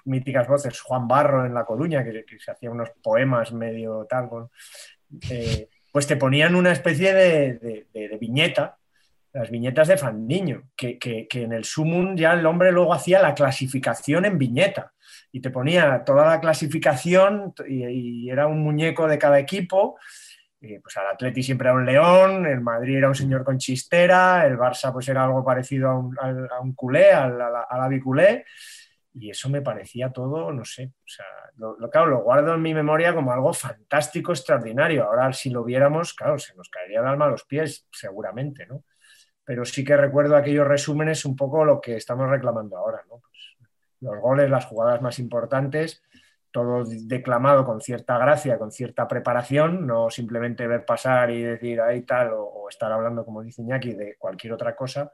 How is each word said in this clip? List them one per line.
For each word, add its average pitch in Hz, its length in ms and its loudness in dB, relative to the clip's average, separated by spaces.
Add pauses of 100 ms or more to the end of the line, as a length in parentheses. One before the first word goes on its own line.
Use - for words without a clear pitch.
míticas 131 420 -2
voces, 139 340 -2
Juan 123 260 -4
Barro 135 380 4
en 123 80 -4
La 120 120 -4
Coruña, 139 380 -2
que, 110 220 -10
que 110 140 -20
se - 120 -14
hacía 117 200 -12
unos 117 180 -8 (120)
poemas 117 520 0
medio 113 560 -6
tal, 123 200 -4
con, 117 200 -14 (800)
eh, 117 400 -6 (220)
pues - 160 0
te 147 100 2
ponían 147 380 4
una 180 160 4
especie 170 420 2
de, 160 420 4
de, 113 380 -12
de, 104 160 -10
de 107 80 -10
viñeta, 143 600 -2 (540)
las 117 200 -8
viñetas 123 360 2
de 190 100 6
Fandiño, 120 760 -4
que, 123 220 -8
que, 113 300 -8
que 123 160 -6
en 117 100 -6
el 110 100 -4
Sumum 175 520 -2
ya 160 180 4
el 170 120 2
hombre 175 260 4
luego 175 220 4
hacía 180 280 4
la 160 140 4
clasificación 135 880 0
en 185 140 0
viñeta 139 540 0 (380)
y 127 80 -10
te 127 120 -8
ponía 139 520 2
toda 143 220 6
la 160 160 4
clasificación 165 1120 2 (140)
y, 127 180 -6 (400)
y 127 60 -8
era 143 160 2
un 156 160 -2
muñeco 156 440 0
de 151 120 2
cada 143 180 6
equipo. 190 600 0 (600)
Eh, 104 200 -18
pues - 160 -16
al 98 100 -4
Atleti 123 360 -6
siempre 127 260 -2
era 127 80 6
un 127 80 0
león, 185 640 6
el 131 120 0
Madrid 117 380 -2
era 135 100 4
un 135 80 2
señor 135 300 -2
con 135 140 0
chistera, 175 840 4
el 127 120 2
Barça 123 340 0
pues 127 160 -8
era 135 160 0
algo 131 220 0
parecido 131 440 0
a 131 80 0
un, 127 220 -6
al, 131 320 -6
a 127 80 -8
un 131 140 -6
culé, 151 380 6
al, 127 280 2
al, 120 140 -4 (160)
al 127 120 -4
abiculé, 135 600 2 (720)
y 107 160 -16
eso 104 200 -10
me 139 120 -2
parecía 120 500 -8
todo, 151 400 -6
no 120 140 -8
sé, 131 320 -14
o - 100 -20
sea, - 180 -20 (300)
lo, 110 240 -12
lo, 113 100 -8
claro, 160 180 4
lo 123 160 2
guardo 147 320 4
en 160 60 0
mi 160 120 -2
memoria 156 400 2
como 139 180 0
algo 131 220 0
fantástico, 147 800 -4
extraordinario. 135 720 0
Ahora, 123 260 2
si 135 180 -6
lo 120 140 -4
viéramos, 143 500 0
claro, 143 260 -2
se - 160 -18
nos 90 140 -20
caería 98 300 -6
el 123 80 0
alma 143 200 0
a - 20 2
los 117 160 -4
pies, 147 460 -6
seguramente, 104 760 -10
¿no? 127 180 -16 (640)
Pero 123 200 -6
sí 131 200 -6
que 143 120 4
recuerdo 143 380 4
aquellos 143 320 2
resúmenes 151 580 0
un 135 120 -4
poco 143 280 0
lo 143 160 4
que 117 140 -6
estamos 127 340 -4
reclamando 113 480 -4
ahora, 107 300 -6
¿no? 120 140 -20
Pues, - 480 -20 (320)
los 104 200 -10
goles, 135 280 4
las 131 160 0
jugadas 117 360 0
más 123 180 -4
importantes, 135 840 -4 (480)
todo 123 340 -2
declamado 123 800 0
con 113 160 -6
cierta 123 360 -4
gracia, 127 400 2
con 107 140 -8
cierta 120 360 -6
preparación, 139 800 -2
no 117 240 0
simplemente 120 580 -6
ver 117 180 -2
pasar 123 460 0
y 117 120 -4
decir, 117 380 -6
"Ahí 123 220 -2
tal", 123 300 0
o, 107 100 -6
o 104 260 -12
estar 110 220 -8
hablando, 113 340 -4
como 110 180 -14
dice 117 180 -16
Iñaki, 123 320 -6
de 104 240 -12
cualquier 95 360 -10
otra 113 220 -6
cosa, 139 380 -10